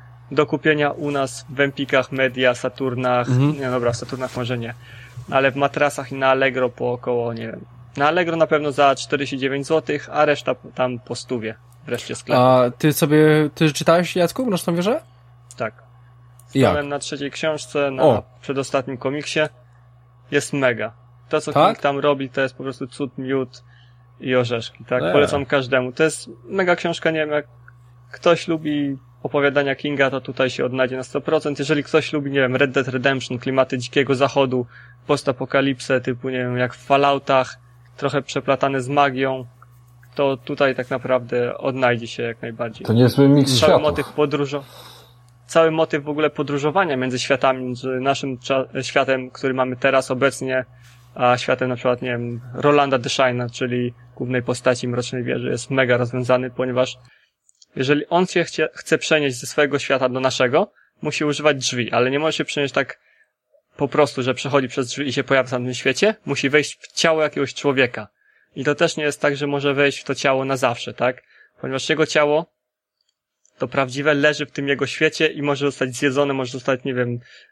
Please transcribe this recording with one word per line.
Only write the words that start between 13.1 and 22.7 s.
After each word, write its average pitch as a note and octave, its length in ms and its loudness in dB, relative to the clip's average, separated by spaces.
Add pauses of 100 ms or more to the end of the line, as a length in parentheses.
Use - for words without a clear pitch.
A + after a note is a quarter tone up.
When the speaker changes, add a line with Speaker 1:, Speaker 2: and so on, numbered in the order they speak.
Speaker 2:
ty D#3 180 2
czytałeś, F3 420 2
Jacku, F3+ 300 0
Mroczną F3+ 300 -2
Wieżę? G#3+ 260 0 (560)
Speaker 1:
Tak. - 260 -8 (720)
Speaker 2:
Jak? B2+ 140 6
Speaker 1:
Stanąłem C#3+ 200 0
na C#3+ 100 -4
trzeciej C#3+ 320 -8
książce, D3 600 -2
na C3+ 120 0
Speaker 2:
O. A#2 200 6 (180)
Speaker 1:
przedostatnim C3+ 560 -4
komiksie. C#3 420 -4 (920)
Jest C#3+ 220 0
mega. A#2 400 0 (360)
To, D#3 120 0
co D3+ 120 -6
Speaker 2:
Tak? E3 220 6
Speaker 1:
King - 80 -4
tam C#3 160 0
robi, C#3 300 0
to C3+ 120 -2
jest B2+ 140 -2
po C3+ 80 -12
prostu C3+ 240 -8